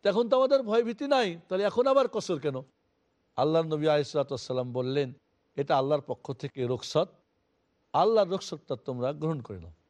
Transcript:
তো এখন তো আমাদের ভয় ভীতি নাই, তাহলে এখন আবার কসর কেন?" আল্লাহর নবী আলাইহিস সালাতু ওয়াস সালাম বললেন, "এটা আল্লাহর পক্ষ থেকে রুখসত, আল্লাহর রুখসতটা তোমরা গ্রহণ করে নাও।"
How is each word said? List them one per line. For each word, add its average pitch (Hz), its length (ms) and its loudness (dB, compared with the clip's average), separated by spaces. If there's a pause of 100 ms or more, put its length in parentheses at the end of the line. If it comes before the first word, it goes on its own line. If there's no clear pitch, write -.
তো 202 60 2
এখন 214 200 2
তো 262 80 4
আমাদের 269 260 4
ভয় 226 220 2
ভীতি 240 220 -6
নাই, 233 320 0 (100)
তাহলে 190 160 -2
এখন 214 220 2
আবার 269 220 4
কসর 185 300 -4
কেন?" 135 240 -4 (760)
আল্লাহর 160 300 2
নবী 156 200 -2
আলাইহিস 147 220 2
সালাতু 139 260 -2
ওয়াস - 120 -8
সালাম 127 260 -4
বললেন, 127 400 -2 (440)
"এটা 143 200 0
আল্লাহর 139 300 0
পক্ষ - 260 -8
থেকে 131 340 -6
রুখসত, 127 420 -2 (840)
আল্লাহর 196 360 4
রুখসতটা 165 560 -8
তোমরা 127 280 -4
গ্রহণ 151 280 -4
করে 101 200 -12
নাও।" 85 120 -16 (180)